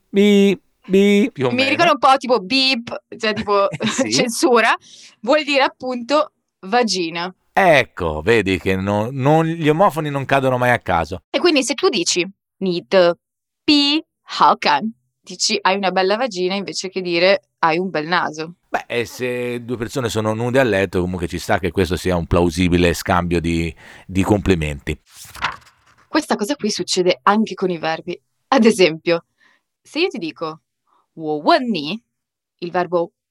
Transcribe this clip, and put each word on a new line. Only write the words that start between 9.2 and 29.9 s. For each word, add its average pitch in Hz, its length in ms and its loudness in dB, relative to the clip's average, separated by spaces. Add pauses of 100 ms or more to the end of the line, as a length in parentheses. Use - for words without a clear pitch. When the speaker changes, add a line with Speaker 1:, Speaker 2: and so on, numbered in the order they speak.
Speaker 1:
gli 165 220 -2
omofoni 156 420 2
non 139 140 -4
cadono 131 340 2
mai 123 140 2
a 117 80 2
caso. 87 500 -2
Speaker 2:
E - 80 -2
quindi 320 240 2
se 247 120 -4
tu 370 140 0
dici, 180 380 -2 (320)
"Ni 175 300 -4
de 175 260 4 (480)
pi 294 400 2 (360)
hao 160 180 4
kan", 190 360 0 (280)
dici, - 400 -4
"Hai 190 160 0
una 190 160 -2
bella 190 240 0
vagina", 185 400 -4
invece 185 320 -8
che 190 120 -8
dire, 180 420 0 (180)
"Hai 160 180 2
un 185 120 -4
bel 151 180 -4
naso". 160 460 -4 (140)
Speaker 1:
Beh, - 180 -6
e 117 180 -4
se 123 600 -6
due 120 120 -6
persone 117 320 -6
sono 110 240 -2
nude 120 280 -2
a - 20 4
letto, 98 400 0
comunque 90 260 -4
ci 87 100 -8
sta 101 200 -2
che 90 120 -4
questo 90 260 0
sia 90 200 -2
un 85 100 -4
plausibile 87 680 2
scambio 87 460 -2
di, 82 340 -4 (320)
di 95 160 0
complimenti. 85 760 0 (1080)
Speaker 2:
Questa 302 280 -2
cosa 220 200 -4
qui 208 140 -4
succede 180 520 -2
anche 202 320 0
con 185 160 -4
i 170 80 -6
verbi. 160 400 -8 (300)
Ad 214 160 2
esempio, 170 600 2 (560)
se - 180 -8